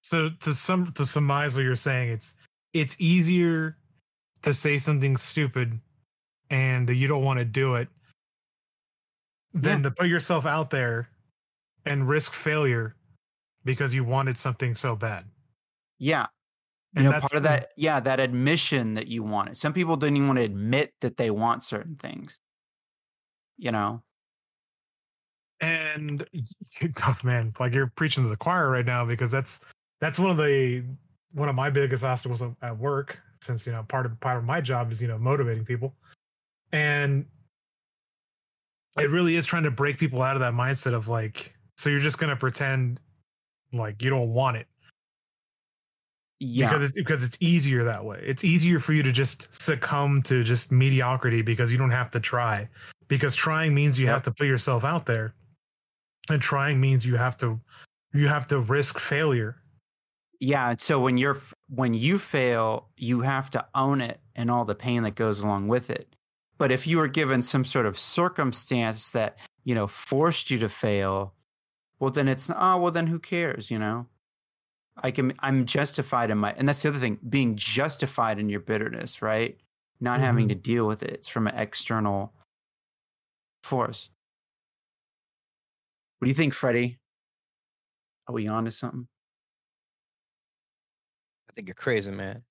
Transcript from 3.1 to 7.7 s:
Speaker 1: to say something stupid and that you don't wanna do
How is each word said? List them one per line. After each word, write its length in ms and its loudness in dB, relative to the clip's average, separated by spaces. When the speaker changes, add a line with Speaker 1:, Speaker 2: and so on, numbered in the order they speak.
Speaker 1:
to 120 2
say 240 2
something 400 2
stupid 640 -2
and 400 2
that 60 2
you 120 2
don't 160 2
wanna 220 0
do 300 0